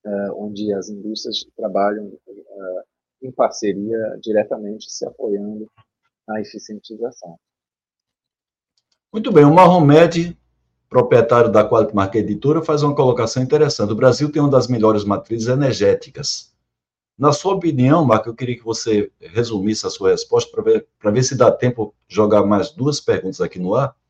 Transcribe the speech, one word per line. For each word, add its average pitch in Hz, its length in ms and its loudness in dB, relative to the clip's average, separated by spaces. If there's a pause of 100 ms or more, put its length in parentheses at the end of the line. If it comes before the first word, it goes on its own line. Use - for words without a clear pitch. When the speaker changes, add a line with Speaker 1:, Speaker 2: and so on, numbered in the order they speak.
Speaker 1:
eh, 101 300 -6
onde 104 380 -8
as 98 160 -8
indústrias 107 560 -12 (100)
trabalham, 104 560 -4 (160)
eh, 95 560 -14 (400)
em 127 80 -14
parceria, 107 880 -4
diretamente 107 720 -6
se - 140 -10
apoiando 107 640 -8 (560)
na 110 140 -8
eficientização. 107 1000 -14 (1700)
Speaker 2:
Muito 220 200 -6
bem, 156 120 8
o 143 100 8
Marrom 180 280 8
Med, 170 560 4 (500)
proprietário 120 640 4
da 107 160 4
Quality 110 260 0
Market 101 300 0
Editora, 139 400 -2
faz 151 180 -2
uma 143 140 0
colocação 127 480 0
interessante. 127 480 0
O 110 40 -2
Brasil 127 360 2
tem 151 100 -2
uma 143 80 2
das 127 180 2
melhores 110 360 2
matrizes 110 460 -4
energéticas. 104 1040 -2 (640)
Na 143 160 2
sua 196 220 -2
opinião, 156 500 2
Marco, 110 240 2
eu 113 60 -12
queria 123 200 -6
que - 80 -20
você 110 560 -2
resumisse 107 680 -4
a 92 40 -4
sua 95 220 -2
resposta - 380 -2
pra 107 140 -6
ver, 110 240 0 (100)
pra 104 140 -2
ver 123 120 0
se 131 120 -4
dá 120 160 6
tempo 120 420 -4 (140)
de - 80 -20
jogar 104 280 4
mais 101 280 0
duas 143 300 -4
perguntas 92 400 -4
aqui 87 180 -6
no 92 160 -4
ar. 131 200 -2 (140)